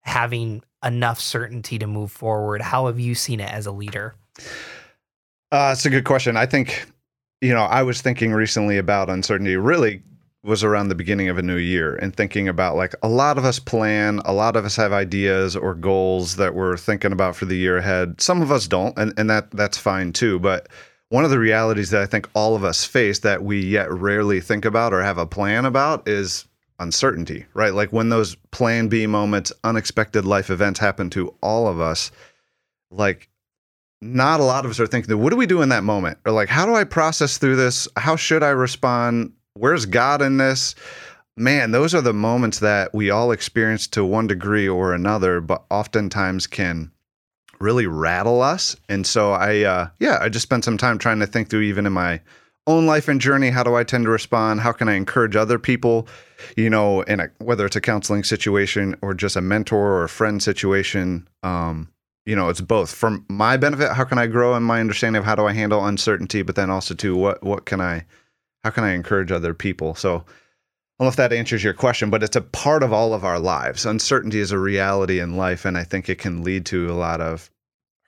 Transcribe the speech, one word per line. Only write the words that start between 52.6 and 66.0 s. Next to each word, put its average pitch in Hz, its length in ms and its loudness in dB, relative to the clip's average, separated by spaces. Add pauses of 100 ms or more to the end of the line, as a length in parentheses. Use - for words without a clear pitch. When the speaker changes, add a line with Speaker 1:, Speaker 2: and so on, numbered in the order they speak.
Speaker 2:
own 160 180 6
life 151 220 2
and 139 120 2
journey, 135 300 4
how 123 140 2
do 120 100 2
I 120 80 4
tend 120 220 0
to 113 60 2
respond? 110 500 2
How 117 120 2
can 113 160 0
I 104 60 4
encourage 101 400 0
other 110 240 2
people, 117 480 2 (500)
you 110 140 4
know, 101 320 4
in 101 160 0
a, 82 100 -2 (100)
whether 110 280 0
it's - 80 -2
a 104 60 0
counseling 104 420 0
situation 98 800 0
or 98 120 -4
just 95 200 -4
a 95 60 0
mentor 101 520 0
or 90 120 2
a 80 40 -6
friend 104 320 -2
situation? 95 840 0 (160)
Um, 82 480 -4 (360)
you 107 100 -2
know, 92 140 0
it's 87 100 -2
both. 95 340 0
For 107 240 0 (100)
my 107 280 2
benefit, 143 360 0
how 127 120 0
can 131 140 -2
I 120 100 2
grow 120 260 2
in 117 80 0
my 117 180 2
understanding 110 380 0
of 101 60 -2
how 107 100 2
do 104 120 2
I 101 80 2
handle 104 300 0
uncertainty? 101 580 -2